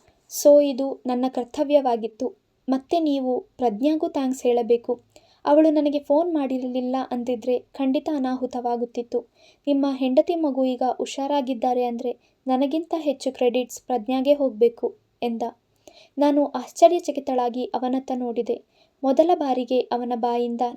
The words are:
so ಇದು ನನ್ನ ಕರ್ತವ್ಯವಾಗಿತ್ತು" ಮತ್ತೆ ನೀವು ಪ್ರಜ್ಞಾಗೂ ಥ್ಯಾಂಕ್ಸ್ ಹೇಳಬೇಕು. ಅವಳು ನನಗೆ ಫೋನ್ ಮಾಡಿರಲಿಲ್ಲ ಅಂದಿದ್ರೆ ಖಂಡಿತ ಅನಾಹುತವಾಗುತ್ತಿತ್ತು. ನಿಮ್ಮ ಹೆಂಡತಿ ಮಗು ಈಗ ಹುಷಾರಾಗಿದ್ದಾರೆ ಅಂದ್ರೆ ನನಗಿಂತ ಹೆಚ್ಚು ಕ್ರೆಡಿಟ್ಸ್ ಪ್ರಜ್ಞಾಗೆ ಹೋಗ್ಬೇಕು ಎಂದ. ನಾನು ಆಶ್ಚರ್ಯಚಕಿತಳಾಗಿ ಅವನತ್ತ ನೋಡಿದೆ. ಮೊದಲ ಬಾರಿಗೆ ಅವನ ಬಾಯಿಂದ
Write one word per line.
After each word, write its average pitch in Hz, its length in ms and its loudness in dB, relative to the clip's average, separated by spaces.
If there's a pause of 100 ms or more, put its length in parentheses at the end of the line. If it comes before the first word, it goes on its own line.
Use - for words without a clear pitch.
(440)
so 294 220 10
ಇದು 269 400 -4
ನನ್ನ 247 220 0
ಕರ್ತವ್ಯವಾಗಿತ್ತು" 254 1160 -2 (220)
ಮತ್ತೆ 269 320 0
ನೀವು 269 400 0
ಪ್ರಜ್ಞಾಗೂ 269 680 -2
ಥ್ಯಾಂಕ್ಸ್ 262 340 -4
ಹೇಳಬೇಕು. 240 580 0 (440)
ಅವಳು 302 260 6
ನನಗೆ 294 280 0
ಫೋನ್ 311 360 0
ಮಾಡಿರಲಿಲ್ಲ 254 640 -4 (140)
ಅಂದಿದ್ರೆ 247 480 -2
ಖಂಡಿತ 269 580 -4
ಅನಾಹುತವಾಗುತ್ತಿತ್ತು. 247 1040 -4 (460)
ನಿಮ್ಮ 285 200 2 (100)
ಹೆಂಡತಿ 262 380 2
ಮಗು 277 300 0
ಈಗ 254 180 0 (140)
ಹುಷಾರಾಗಿದ್ದಾರೆ 262 880 -2
ಅಂದ್ರೆ 240 520 -6 (100)
ನನಗಿಂತ 269 520 -2
ಹೆಚ್ಚು 277 340 -2
ಕ್ರೆಡಿಟ್ಸ್ 247 500 -2
ಪ್ರಜ್ಞಾಗೆ 262 520 0
ಹೋಗ್ಬೇಕು 233 640 0 (260)
ಎಂದ. 233 200 -4 (760)
ನಾನು 285 280 4
ಆಶ್ಚರ್ಯಚಕಿತಳಾಗಿ 262 1160 0
ಅವನತ್ತ 254 500 -4
ನೋಡಿದೆ. 240 500 -6 (380)
ಮೊದಲ 269 320 4
ಬಾರಿಗೆ 254 460 -2
ಅವನ 240 340 -4
ಬಾಯಿಂದ 240 460 -2 (160)